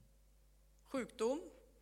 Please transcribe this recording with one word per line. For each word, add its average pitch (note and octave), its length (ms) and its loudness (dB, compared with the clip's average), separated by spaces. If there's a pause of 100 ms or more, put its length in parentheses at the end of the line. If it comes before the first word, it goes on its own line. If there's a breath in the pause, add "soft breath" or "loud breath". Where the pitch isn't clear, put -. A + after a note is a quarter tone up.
(880)
Sjukdom, B3+ 540 2 (400)